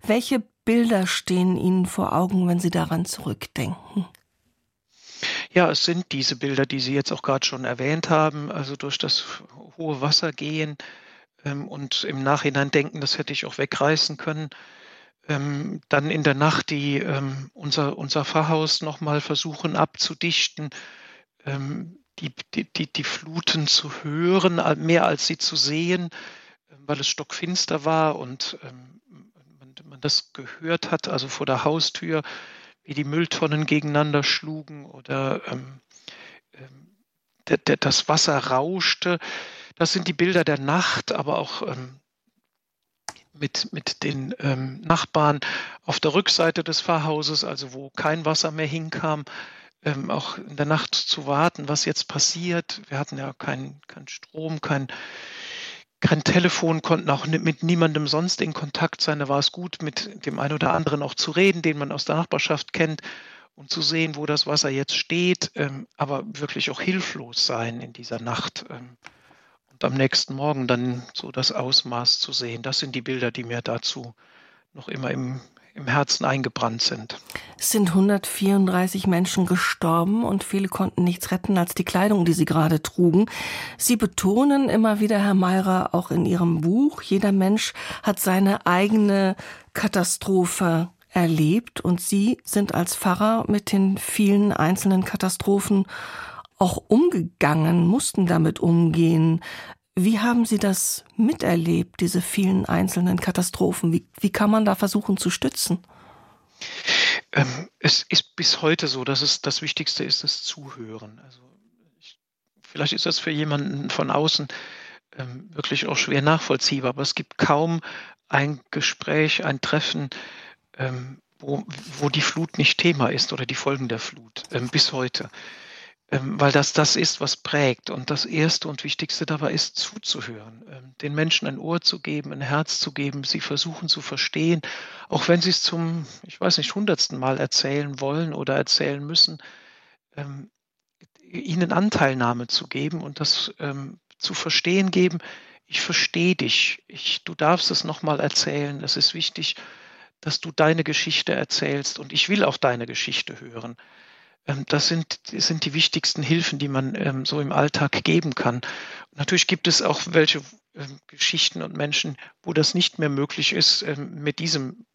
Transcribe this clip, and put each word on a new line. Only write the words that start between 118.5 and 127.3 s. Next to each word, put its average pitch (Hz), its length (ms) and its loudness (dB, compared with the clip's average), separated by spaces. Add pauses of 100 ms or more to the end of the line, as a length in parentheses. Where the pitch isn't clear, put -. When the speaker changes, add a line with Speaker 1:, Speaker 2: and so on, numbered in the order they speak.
Speaker 2:
Gespräch, - 760 0
ein 139 160 -2
Treffen, 147 480 0 (680)
ähm, 127 440 -6 (180)
wo, 139 240 -4 (360)
wo 143 100 2
die 151 100 0
Flut - 380 -2
nicht - 220 4
Thema 143 280 2
ist - 240 0
oder 127 140 -4
die 131 100 -6
Folgen 131 320 -2
der 113 120 -4
Flut, - 520 -12
ähm, 123 160 -2
bis - 240 2
heute. 127 380 -4 (840)
Ähm, 131 300 -2
weil 139 100 6
das 143 220 4
das 151 220 4
ist, 139 260 0
was - 160 -2